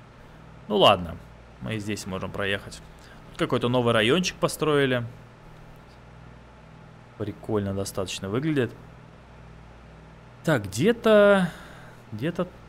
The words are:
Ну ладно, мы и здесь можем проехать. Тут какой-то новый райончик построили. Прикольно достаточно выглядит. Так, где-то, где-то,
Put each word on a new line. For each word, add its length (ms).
Ну 100
ладно, 400
мы 140
и 40
здесь 280
можем 240
проехать. 500
Тут 100
какой-то 300
новый 240
райончик 440
построили. 680
Прикольно 560
достаточно 560
выглядит. 420
Так, 200
где-то, 840
где-то, 340